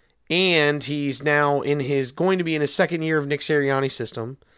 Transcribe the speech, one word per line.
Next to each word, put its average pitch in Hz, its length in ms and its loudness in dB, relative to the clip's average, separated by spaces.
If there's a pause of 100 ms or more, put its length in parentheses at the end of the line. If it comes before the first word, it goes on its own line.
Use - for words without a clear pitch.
(300)
and 156 540 2
he's 143 380 -4
now 147 400 2
in 147 200 0
his, 135 320 -2
going 185 240 0
to 175 80 -2
be 160 100 -2
in 151 60 -2
his 147 120 0
second 170 280 0
year 160 160 0
of 143 100 -2
Nick 143 140 -4
Sirianni's 139 520 0
system, 120 440 -8 (200)